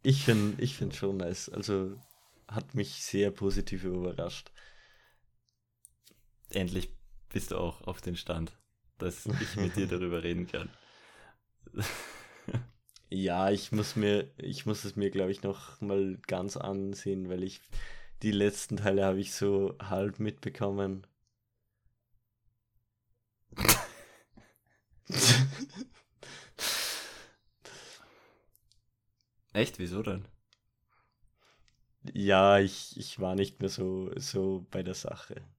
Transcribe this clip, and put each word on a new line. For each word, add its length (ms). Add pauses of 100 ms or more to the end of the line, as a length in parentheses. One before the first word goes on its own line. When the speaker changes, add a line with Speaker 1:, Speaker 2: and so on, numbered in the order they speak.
Speaker 1:
Ich 200
find, 360
ich 160
find's 200
schon 200
nice. 320
Also 520 (460)
hat 300
mich 260
sehr 300
positiv 500
überrascht. 680 (2000)
Speaker 2:
Endlich 440 (360)
bist 200
du 80
auch 240
auf 180
den 140
Stand, 420 (420)
dass 280
ich 300
mit 180
dir 140
Speaker 1:
<laughs> 0
Speaker 2:
darüber 340
reden 240
kann. 240 (1040)
<laughs> 100 (1300)
Speaker 1:
Ja, 400
ich 220
muss 240
mir, 400
ich 300
muss 180
es 100
mir, 160
glaub 200
ich, 120
noch 380
mal 460
ganz 320
ansehen, 720
weil 120
ich, 180 (640)
die 100
letzten 440
Teile 300
hab 100
ich 180
so 460
halb 400
mitbekommen. 840 (2500)
<laughs> 340 (4000)
Speaker 2:
Echt? 260
Wieso 240
denn? 240 (1900)
Speaker 1:
Ja, 440
ich, 380
ich 240
war 140
nicht 260
mehr 80
so, 480
so 540
bei 120
der 120
Sache. 480 (160)